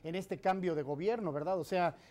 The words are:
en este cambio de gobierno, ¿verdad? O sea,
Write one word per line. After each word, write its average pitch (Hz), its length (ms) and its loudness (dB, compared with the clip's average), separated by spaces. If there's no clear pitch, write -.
en 165 120 -4
este 185 260 -4
cambio 185 340 2
de 151 80 0
gobierno, 170 480 0
¿verdad? 151 280 0
O 156 60 -4
sea, 175 300 2